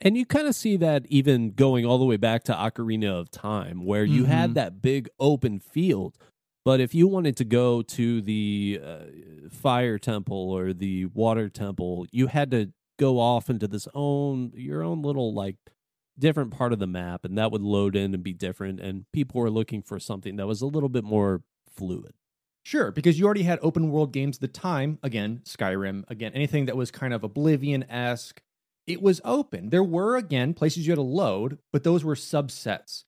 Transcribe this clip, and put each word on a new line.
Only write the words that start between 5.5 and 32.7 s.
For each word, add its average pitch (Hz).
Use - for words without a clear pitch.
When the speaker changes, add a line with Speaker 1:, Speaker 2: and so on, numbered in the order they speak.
Speaker 1:
field. 135
But 131
if 123
you 165
wanted 180
to 127
go 120
to 117
the, 104
uh, 78
fire 123
temple 98
or 92
the 92
water 110
temple, 90
you 127
had 143
to 110
go 135
off 120
into 107
this 101
own, 143
your 143
own 165
little, 139
like, 98
different 147
part 120
of 107
the 98
map, 90
and 92
that 110
would 107
load 101
in 98
and 92
be 90
different, 92
and 95
people 127
were 117
looking 110
for 95
something 98
that 98
was 107
a 127
little 143
bit 123
more 101
fluid. 90
Speaker 2:
Sure, 233
because 151
you 185
already 202
had 170
open 160
world 147
games 135
at -
the 131
time. 151
Again, 113
Skyrim, 98
again, 107
anything 143
that 123
was 127
kind 127
of 107
Oblivion-esque. 131
It 170
was 190
open. 226
There 180
were, 190
again, 151
places 160
you 160
had 170
to 147
load, 131
but 139
those 170
were 151
subsets, -